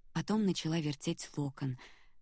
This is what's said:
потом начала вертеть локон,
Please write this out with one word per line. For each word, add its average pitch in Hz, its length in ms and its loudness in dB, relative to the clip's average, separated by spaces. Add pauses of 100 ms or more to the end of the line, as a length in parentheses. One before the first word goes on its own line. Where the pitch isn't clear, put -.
(120)
потом 202 340 2
начала 165 340 2
вертеть 151 560 -2
локон, 135 420 -2 (440)